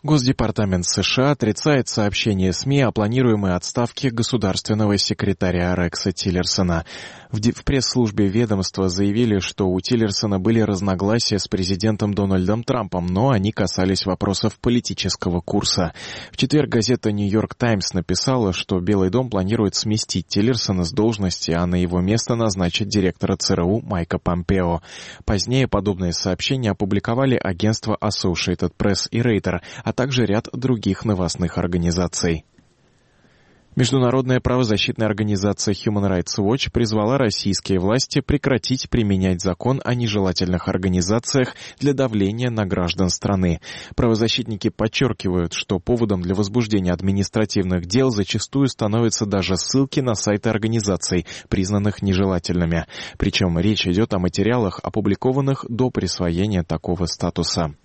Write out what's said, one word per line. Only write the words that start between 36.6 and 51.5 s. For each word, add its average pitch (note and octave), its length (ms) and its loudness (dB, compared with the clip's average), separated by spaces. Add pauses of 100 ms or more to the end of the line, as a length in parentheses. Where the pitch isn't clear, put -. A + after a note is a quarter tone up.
призвала A2 480 2
российские G2+ 600 0
власти A2+ 400 0
прекратить C3 680 0
применять F#2+ 520 2
закон G2 440 0
о B2 100 0
нежелательных F#2+ 720 0
организациях F#2+ 880 0 (240)
для C#3 140 2
давления A#2 560 0
на G#2+ 160 0
граждан F2+ 440 0
страны. F#2 520 0 (340)
Правозащитники A2+ 760 0
подчеркивают, G2+ 840 0
что - 260 -2
поводом A2 420 0
для F2+ 140 -2
возбуждения G#2 560 0
административных F#2+ 920 0
дел B2+ 240 2
зачастую A#2 580 0
становятся A2+ 580 0
даже F#2+ 300 0
ссылки C3+ 460 0
на B2 140 0
сайты G#2+ 340 0
организаций, G2+ 760 0 (220)
признанных G2 540 0